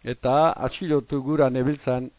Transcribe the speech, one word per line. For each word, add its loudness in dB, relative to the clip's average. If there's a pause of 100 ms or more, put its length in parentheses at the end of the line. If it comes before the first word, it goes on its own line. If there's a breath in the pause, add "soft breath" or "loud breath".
eta 2
atxilotu -2
gura 2
nebiltzan -2